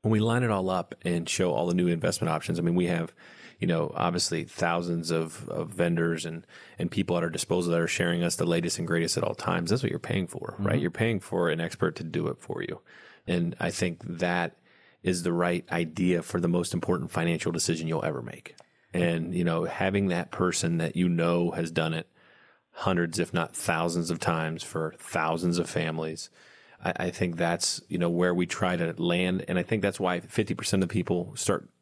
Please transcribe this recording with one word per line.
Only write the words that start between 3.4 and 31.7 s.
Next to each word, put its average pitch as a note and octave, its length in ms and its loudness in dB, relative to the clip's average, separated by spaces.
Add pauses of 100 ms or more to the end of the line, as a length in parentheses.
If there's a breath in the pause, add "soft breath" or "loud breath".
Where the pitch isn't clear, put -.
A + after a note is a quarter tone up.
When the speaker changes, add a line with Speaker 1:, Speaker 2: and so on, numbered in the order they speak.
Speaker 1:
you - 80 -2
know, D#2+ 280 0
obviously F2 500 0
thousands E2+ 680 -2
of, D#2+ 380 -2
of E2 200 -4
vendors E2+ 560 0
and, E2 220 -10 (320 loud breath)
and F2 100 -2
people F2+ 280 0
at E2+ 60 2
our E2+ 60 0
disposal F2 440 0
that E2+ 80 4
are E2 60 2
sharing E2+ 360 0
us E2+ 140 0
the E2+ 80 0
latest E2+ 340 0
and E2 80 -4
greatest E2+ 300 0
at - 60 0
all - 120 -2
times. F2 340 -2
That's B2+ 140 2
what - 80 0
you're - 80 -4
paying - 260 -2
for, - 320 -10
right? G2 180 2
Speaker 2:
Mm-hmm. C#2+ 60 2
Speaker 1:
You're E2+ 100 0
paying A2+ 280 0
for F2 300 0
an D#2 100 0
expert E2 380 -2
to - 80 -10
do D#2+ 220 -2
it - 120 -6
for - 240 -6
you. - 160 -8 (480 loud breath)
And E2+ 320 0
I F2 120 0
think F2 340 -2
that F2 500 0 (480 soft breath)
is F2+ 200 0
the F2 100 2
right F2 360 2
idea E2+ 520 2
for - 180 -4
the E2+ 80 2
most F2 260 0
important F2 380 -2
financial E2 400 0
decision - 380 -2
you'll D#2+ 160 -2
ever D2 160 -4
make. - 340 -14 (380 loud breath)
And, E2+ 420 0
you F2 80 2
know, E2 220 2
having G2 420 2
that F2 240 0
person E2+ 460 0
that D#2+ 180 -2
you F2+ 140 4
know E2+ 420 2
has D#2+ 200 -4
done D#2+ 220 0
it D#2+ 140 -6 (640 soft breath)
hundreds, E2+ 480 0
if E2 140 0
not E2 220 -2
thousands E2+ 540 0
of E2 100 -2
times D#2+ 440 -2
for D#2+ 340 -4
thousands E2+ 640 0
of E2 100 -2
families, D#2+ 600 -4 (540 loud breath)
I, F2+ 140 -2
I F2+ 140 -2
think F2 260 -2
that's, E2+ 520 0
you F2 100 -4
know, E2+ 100 2
where F2 240 2
we F2+ 140 2
try F2+ 280 0
to E2 220 0
land. F2+ 500 2
And F2+ 120 2
I F2 40 0
think G#2+ 180 0
that's G2 180 0
why F2+ 220 0
fifty - 340 -2
percent - 260 0
of F2+ 80 2
people F2 460 0
start - 340 -2 (120)